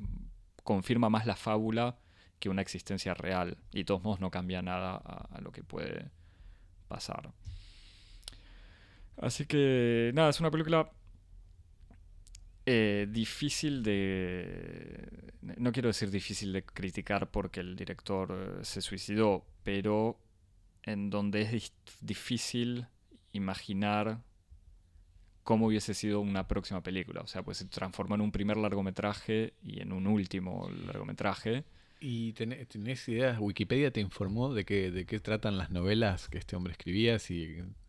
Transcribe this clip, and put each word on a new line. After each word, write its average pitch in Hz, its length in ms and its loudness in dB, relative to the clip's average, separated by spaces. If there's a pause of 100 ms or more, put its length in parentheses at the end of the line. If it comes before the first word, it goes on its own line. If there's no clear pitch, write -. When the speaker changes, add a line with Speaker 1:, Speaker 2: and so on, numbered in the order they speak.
(640)
Speaker 1:
confirma 110 460 4
más 110 160 4
la 110 100 0
fábula 110 640 2 (420)
que 101 100 -2
una 95 120 2
existencia 92 520 -2
real, 90 440 0 (140)
y - 80 -4
de 92 60 0
todos 95 180 2
modos 107 180 0
no 92 100 -2
cambia 90 300 -2
nada 92 340 -2
a, - 400 -12
a - 60 -10
lo - 120 -10
que - 100 -14
puede - 480 -6 (800)
pasar. - 420 -8 (1800)
Así 135 300 -2
que, 123 680 6
nada, 156 160 6
es 143 120 2
una 160 100 4
película, 160 400 4 (1700)
eh, 104 440 6
difícil 135 760 0
de... 90 1200 -2 (340)
No 123 300 0
quiero 120 160 2
decir 104 220 2
difícil 98 420 -2
de 95 140 0
criticar 98 640 -2
porque 95 300 -2
el 92 160 -8
director, 95 800 -4
eh, - 60 -10
se - 160 -6
suicidó, 101 640 4 (180)
pero 107 560 2 (640)
en 101 280 -2
donde 101 340 2
es 107 100 -2
dis-, - 200 -2 (280)
difícil 120 880 -2 (440)
imaginar 104 920 0 (1200)
cómo 113 240 4
hubiese 107 260 2
sido 104 260 0
una 98 280 -2
próxima 98 360 -2
película. 92 380 -4
O - 60 -10
sea, 92 160 -8
pues - 140 -8
se 92 80 -10
transformó 95 500 -4
en 104 60 2
un 104 100 2
primer 104 260 2
largometraje 104 1040 0
y 98 180 -10
en 98 140 -8
un 95 140 0
último 95 640 0 (160)
largometraje. 101 800 -2 (360)
Speaker 2:
¿Y 113 340 -4
tené-, 123 320 -6
tenés 117 420 -6
ideas? 120 320 4
¿Wikipedia 113 520 2
te 110 100 0
informó 104 520 0
de 104 120 0
qué, 95 260 2
de 90 140 -4
qué 107 160 -2
tratan 107 360 0
las 92 120 -2
novelas 95 580 2
que - 100 -6
este - 180 -6
hombre 90 180 -4
escribía? 110 460 2
Si 82 400 -6 (300)